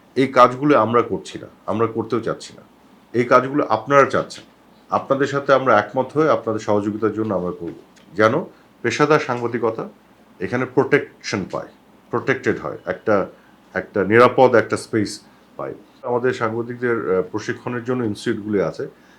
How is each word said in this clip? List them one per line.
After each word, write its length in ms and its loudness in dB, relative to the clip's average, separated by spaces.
এই 100 4
কাজগুলো 520 4
আমরা 240 4
করছি 360 -8
না, 80 -16
আমরা 200 -2
করতেও 340 -4
চাচ্ছি 360 -8
না। 60 -20
এই 120 0
কাজগুলো 440 2
আপনারা 360 2
চাচ্ছেন, 400 -4
আপনাদের 360 -2
সাথে 260 -2
আমরা 260 4
একমত 360 -2
হয়ে 160 2
আপনাদের 300 -2
সহযোগিতার 520 -2
জন্য 220 -4
আমরা 260 -2
করব, 140 -10
যেন 300 2
পেশাদার 380 2
সাংবাদিকতা 680 -4
এখানে 340 -4
প্রোটেকশন 760 0
পায়, 180 -8
প্রোটেক্টেড 500 -2
হয়, 260 -10
একটা, 400 0
একটা 300 -4
নিরাপদ 500 6
একটা 220 2
স্পেস 440 -4
পায়। 180 -10
আমাদের 300 -2
সাংবাদিকদের, 640 -4
আহ, 260 -2
প্রশিক্ষণের 640 -8
জন্য 200 -4
ইনস্টিটিউটগুলি 580 -2
আছে, 260 -6